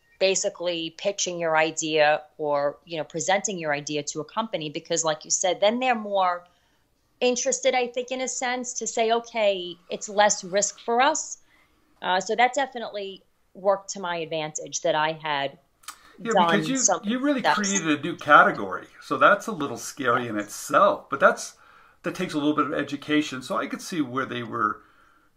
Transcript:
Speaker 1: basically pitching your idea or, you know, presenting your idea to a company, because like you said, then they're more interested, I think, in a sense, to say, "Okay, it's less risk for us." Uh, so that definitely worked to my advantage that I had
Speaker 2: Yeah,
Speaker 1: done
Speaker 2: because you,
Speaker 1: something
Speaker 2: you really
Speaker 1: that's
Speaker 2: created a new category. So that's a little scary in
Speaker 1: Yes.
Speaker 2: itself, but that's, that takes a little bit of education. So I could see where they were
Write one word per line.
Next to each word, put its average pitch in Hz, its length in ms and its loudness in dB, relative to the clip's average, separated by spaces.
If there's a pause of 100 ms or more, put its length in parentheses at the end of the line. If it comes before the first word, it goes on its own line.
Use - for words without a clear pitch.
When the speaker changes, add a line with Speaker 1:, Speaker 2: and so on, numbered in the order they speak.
(180)
Speaker 1:
basically 180 800 -2
pitching 185 400 -4
your 160 180 0
idea 156 640 2 (160)
or, 143 460 -2
you 170 140 -10
know, 147 60 -4
presenting 190 540 -2
your 156 140 -4
idea 147 300 -4
to - 180 -8
a 147 40 -6
company, 180 460 -6
because 165 340 -4
like 156 200 -2
you - 60 -8
said, 180 300 0
then 220 200 4
they're 254 140 2
more 190 500 -2 (760)
interested, 247 540 0
I 247 120 2
think, 247 240 -6
in 254 100 -6
a 254 80 -4
sense, 247 460 -6
to 226 120 -8
say, 226 260 0
"Okay, 202 640 -2 (140)
it's - 180 -8
less 208 360 4
risk 196 360 -2
for 240 200 0
us." 294 380 2 (640)
Uh, 185 180 0
so 214 160 -2
that 254 180 4
definitely 214 680 -6 (320)
worked 196 360 0
to 202 100 -10
my 175 160 -4
advantage 156 640 -6
that 165 120 2
I 156 180 0
had 147 460 -4 (600)
Speaker 2:
Yeah, 226 140 -4
Speaker 1:
done 180 180 6
Speaker 2:
because 160 180 2
you, 262 80 0
Speaker 1:
something 208 340 0
Speaker 2:
you 254 80 0
really 269 220 2
Speaker 1:
that's 160 180 4
Speaker 2:
created 190 400 0
a 127 40 -10
new 165 140 -4
category. 147 720 6 (160)
So 143 160 -4
that's 160 280 6
a 226 60 -6
little 139 260 -4
scary 123 500 -2
in 107 80 -4
Speaker 1:
Yes. 104 100 -4
Speaker 2:
itself, - 640 2
but 135 100 -4
that's, - 340 2 (480)
that 170 120 -4
takes 170 200 -6
a 151 40 0
little 147 160 2
bit 147 120 0
of 151 80 -6
education. 143 680 -2
So 196 140 -6
I 233 100 -4
could - 160 -10
see 175 200 -6
where 127 240 -4
they 120 160 -6
were 110 400 -2 (540)